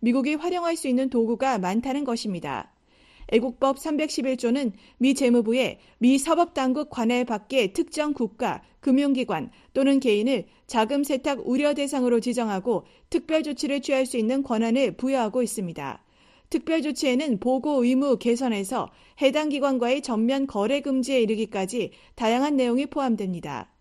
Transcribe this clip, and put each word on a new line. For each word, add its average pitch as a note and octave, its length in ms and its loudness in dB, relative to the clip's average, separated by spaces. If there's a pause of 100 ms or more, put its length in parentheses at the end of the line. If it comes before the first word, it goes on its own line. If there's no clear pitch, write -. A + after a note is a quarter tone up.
미국이 C4 340 2
활용할 E4+ 400 -2
수 D#4 120 -6
있는 C4 220 2
도구가 A#3+ 480 0
많다는 A#3 460 -2
것입니다. F3+ 680 -6 (580)
애국법 C4 500 2
삼백십일 D4+ 580 -2
조는 B3 360 0 (260)
미 C4+ 160 4
재무부에 A#3+ 640 2 (180)
미 C4 220 6
사법당국 D4+ 720 0
관할 B3 340 0
밖의 A#3 480 0
특정 D4+ 400 -2
국가, A3 480 -4 (200)
금융기관 C4 680 2 (240)
또는 C4+ 260 4
개인을 A3+ 460 2 (220)
자금 B3 360 0
세탁 C#4 420 -2
우려 C#4+ 280 2
대상으로 C4 460 0
지정하고 A3 640 -2 (240)
특별 D#4+ 320 0
조치를 C#4+ 400 -4
취할 C4 240 0
수 B3 120 -6
있는 B3 260 0
권한을 A#3 480 0
부여하고 B3+ 500 0
있습니다. E3+ 640 -6 (480)
특별 D#4+ 300 0
조치에는 C4 580 0
보고 C4 420 0
의무 B3+ 360 2
개선에서 A#3 720 -2 (300)
해당 D4+ 260 2
기관과의 C4+ 540 0
전면 B3+ 460 0
거래 A#3+ 340 0
금지에 C4 400 0
이르기까지 G#3+ 720 -2 (240)
다양한 C4 420 0
내용이 B3+ 300 2
포함됩니다. F#3 920 -4